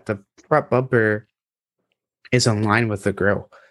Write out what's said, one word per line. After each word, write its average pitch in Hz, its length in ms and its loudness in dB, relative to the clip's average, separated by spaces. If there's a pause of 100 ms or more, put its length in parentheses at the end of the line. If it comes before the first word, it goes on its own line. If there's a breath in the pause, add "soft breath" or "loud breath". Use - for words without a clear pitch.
the 101 180 -6 (240)
front 147 220 0
bumper 117 580 0 (1040)
is 123 160 2
in 107 160 0
line 110 240 2
with 104 160 -4
the 101 80 0
grill. 98 400 -2 (200 soft breath)